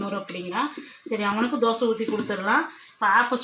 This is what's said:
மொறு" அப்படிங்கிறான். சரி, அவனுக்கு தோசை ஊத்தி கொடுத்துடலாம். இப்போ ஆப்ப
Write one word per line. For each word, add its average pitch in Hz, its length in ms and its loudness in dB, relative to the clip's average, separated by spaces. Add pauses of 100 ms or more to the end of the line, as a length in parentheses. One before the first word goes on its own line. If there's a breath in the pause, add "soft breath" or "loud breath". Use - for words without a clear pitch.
மொறு" 196 180 -4
அப்படிங்கிறான். 180 500 -4 (400 loud breath)
சரி, 208 220 -2
அவனுக்கு 240 340 0
தோசை 226 260 2
ஊத்தி 220 200 0
கொடுத்துடலாம். 208 520 0 (300 loud breath)
இப்போ 208 140 0 (120)
ஆப்ப 247 240 2